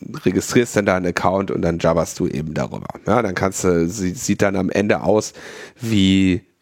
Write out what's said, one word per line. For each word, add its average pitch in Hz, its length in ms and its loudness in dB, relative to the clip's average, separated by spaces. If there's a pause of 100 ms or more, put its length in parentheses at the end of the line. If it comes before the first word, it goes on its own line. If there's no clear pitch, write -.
(240)
registrierst 98 520 2
dann 101 100 2
da 95 100 4
einen 90 100 0
Account 95 440 0
und 87 120 -2
dann 85 160 0
jabberst 82 400 0
du 92 80 0
eben 76 260 -4
darüber. 64 360 -6 (180)
Ja, 113 160 2
dann 95 120 -2
kannst 95 300 -2
du, 85 240 4
sie-, 92 260 -4
sieht - 280 -2
dann 98 140 0
am 95 120 -2
Ende 104 340 -2
aus 104 300 0 (480)
wie, 95 640 2 (200)